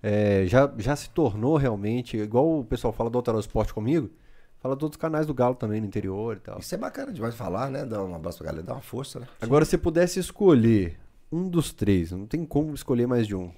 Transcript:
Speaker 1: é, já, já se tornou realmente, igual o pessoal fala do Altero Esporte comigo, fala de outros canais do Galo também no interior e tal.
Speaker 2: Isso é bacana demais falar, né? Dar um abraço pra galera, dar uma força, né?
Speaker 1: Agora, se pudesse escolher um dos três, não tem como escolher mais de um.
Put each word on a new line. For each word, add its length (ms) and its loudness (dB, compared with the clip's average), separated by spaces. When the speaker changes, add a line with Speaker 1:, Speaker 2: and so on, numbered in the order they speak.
Speaker 1:
é, 460 4
já, 300 6
já 180 0
se 140 -12
tornou 480 2
realmente, 580 -2
igual 440 2
o 40 -6
pessoal 300 -4
fala 160 -2
do 80 -2
Altero 200 0
Esporte 360 -2
comigo, 360 -2
fala 160 -2
de 80 -4
outros 160 -8
canais 260 -2
do 60 -4
Galo 220 2
também 260 -4
no 60 -4
interior 500 -6
e 20 -16
tal. 200 -14
Speaker 2:
Isso 140 -10
é 40 -6
bacana 340 -8
demais 240 -6
falar, 340 -6
né? 160 -6
Dar 160 -6
um 140 -6
abraço 220 -8
pra 100 -14
galera, 180 -8
dar 100 -8
uma 60 -12
força, 380 -10
né? 80 -14
Speaker 1:
Agora, 240 4
se 120 0
pudesse 440 2
escolher 760 6
um 200 -4
dos 240 0
três, 400 2
não 120 -8
tem 200 -4
como 280 -2
escolher 320 0
mais 220 2
de 80 -4
um. 220 -6